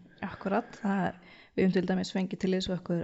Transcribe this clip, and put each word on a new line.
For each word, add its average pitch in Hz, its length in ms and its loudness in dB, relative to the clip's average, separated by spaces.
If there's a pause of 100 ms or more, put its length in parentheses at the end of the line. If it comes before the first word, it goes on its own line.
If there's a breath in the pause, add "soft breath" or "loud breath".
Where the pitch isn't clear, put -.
(200)
Akkurat, - 500 -2
það 196 380 0
er, - 100 -10 (380 loud breath)
við 185 100 4
höfum 185 60 4
til 180 140 2
dæmis 185 280 0
fengið 190 240 -2
til 190 120 0
liðs 190 200 0
við 175 80 -2
okkur 170 240 -2